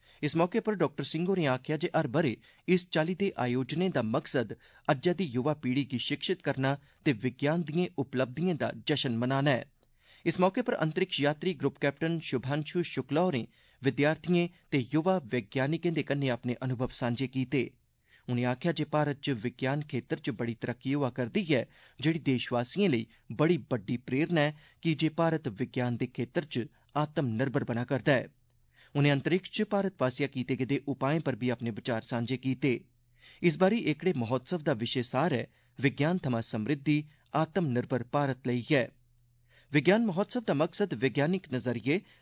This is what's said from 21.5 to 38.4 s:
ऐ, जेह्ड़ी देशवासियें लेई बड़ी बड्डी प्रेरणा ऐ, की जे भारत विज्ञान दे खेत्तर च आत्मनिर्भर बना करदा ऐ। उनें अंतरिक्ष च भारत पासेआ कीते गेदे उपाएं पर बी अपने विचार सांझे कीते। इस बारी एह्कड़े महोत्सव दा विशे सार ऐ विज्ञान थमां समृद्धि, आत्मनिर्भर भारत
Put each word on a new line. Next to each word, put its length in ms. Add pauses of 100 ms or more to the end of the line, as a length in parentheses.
ऐ, 100 (360)
जेह्ड़ी 200
देशवासियें 680
लेई 180 (260)
बड़ी 260
बड्डी 380
प्रेरणा 440
ऐ, 120 (300)
की 120
जे 140
भारत 400
विज्ञान 480
दे 100
खेत्तर 380
च 220 (300)
आत्मनिर्भर 680
बना 200
करदा 280
ऐ। 140 (680)
उनें 160
अंतरिक्ष 400
च 120
भारत 320
पासेआ 320
कीते 300
गेदे 320
उपाएं 320
पर 140
बी 160
अपने 200
विचार 320
सांझे 340
कीते। 440 (640)
इस 140
बारी 240
एह्कड़े 320
महोत्सव 500
दा 100
विशे 300
सार 320
ऐ 120 (320)
विज्ञान 480
थमां 160
समृद्धि, 600 (300)
आत्मनिर्भर 800
भारत 340